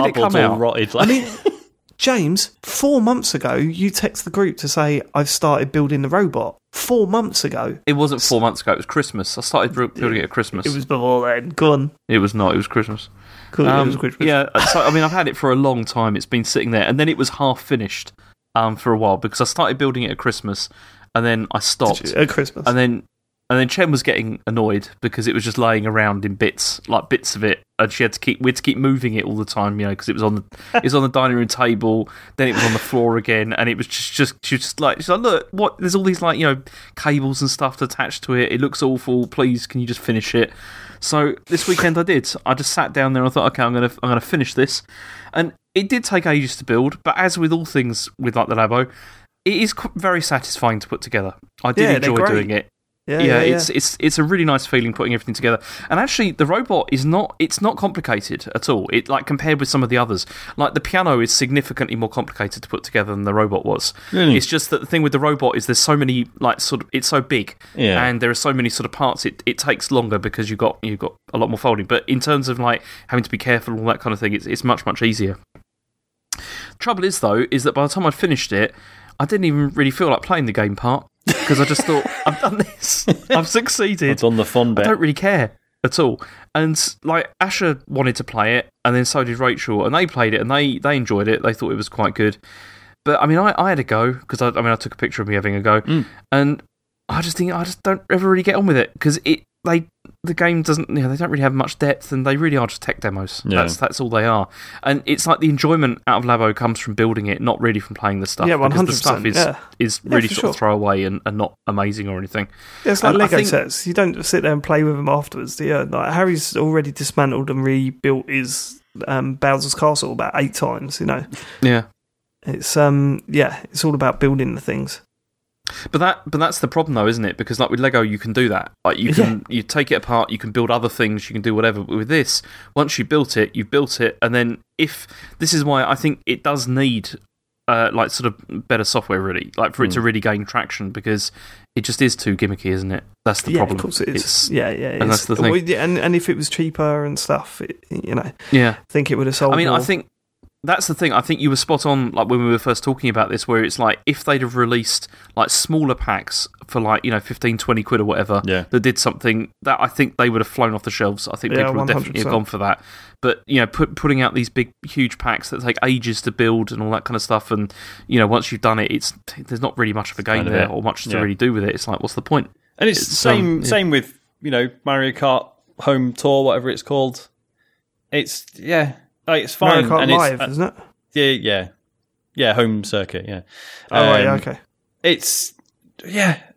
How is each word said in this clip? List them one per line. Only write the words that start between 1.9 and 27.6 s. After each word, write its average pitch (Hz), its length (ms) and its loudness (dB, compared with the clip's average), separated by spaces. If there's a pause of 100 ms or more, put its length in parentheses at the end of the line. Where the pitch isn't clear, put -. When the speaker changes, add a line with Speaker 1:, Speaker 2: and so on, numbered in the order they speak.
Speaker 3:
James, 196 680 0
four 285 380 2
months 147 340 0
ago, 127 200 -2
you 165 360 0
text - 340 -4
the 170 60 -10
group 196 260 0
to 147 100 -8
say, 147 340 0 (120)
"I've 143 160 0
started 139 420 0
building 143 300 0
the 139 80 -2
robot." 147 480 0 (160)
Four 233 320 2
months 214 400 0
ago. 117 400 -4
Speaker 1:
It 147 80 4
wasn't 143 280 2
four 117 200 2
months 113 200 0
ago. 104 120 2
It - 40 -4
was - 100 -8
Christmas. - 500 -4
I 123 40 -8
started 123 320 0
bu-, 123 160 -2
building 117 280 -2
it 87 60 -2
at - 80 -4
Christmas. 104 340 -4
Speaker 3:
It 147 80 -2
was 139 120 -6
before 123 420 2
then. 120 220 -2
Go 156 220 2
on. 143 200 0 (180)
Speaker 1:
It 113 80 4
was 101 160 2
not. 95 220 2
It - 20 2
was 101 100 -2
Christmas. 107 420 -4 (420)
Speaker 3:
Cool, 143 180 2
Speaker 1:
Um, 135 180 4
Speaker 3:
it 123 40 0
was 135 40 -4
Christmas. 131 320 -2
Speaker 1:
yeah, 143 200 2 (180)
so, - 160 2
I 143 100 4
mean, 156 120 4
I've 156 80 2
had 175 160 0
it - 100 -6
for 135 140 0
a 127 40 4
long 131 300 2
time. 113 320 0
It's - 80 -6
been 120 180 -2
sitting - 280 -2
there, 110 120 4
and 131 160 2
then 151 80 4
it 160 100 0
was 135 120 0
half 135 320 -2
finished, - 500 -4 (440)
um, 113 200 0
for 117 160 0
a 113 60 4
while 104 200 2
because - 220 -4
I - 60 4
started 135 320 -2
building 135 240 0
it 117 100 -2
at - 60 -8
Christmas, - 500 -4 (460)
and 117 100 0
then 113 280 2
I 107 80 -2
stopped. - 440 0
Speaker 3:
Did - 120 -4
you, - 80 2
at - 60 0
Christmas? - 380 -4
Speaker 1:
And 123 80 2
then, 123 280 0 (460)
and 127 100 4
then 131 80 2
Chen 170 240 2
was 139 120 2
getting - 440 -2
annoyed 107 400 0 (140)
because 117 260 -4
it 123 80 2
was 107 80 -2
just 107 140 -4
laying 113 280 2
around 107 400 2
in 101 100 -2
bits, - 520 -2
like, - 220 0
bits - 260 -2
of 104 80 -6
it, 107 180 0 (160)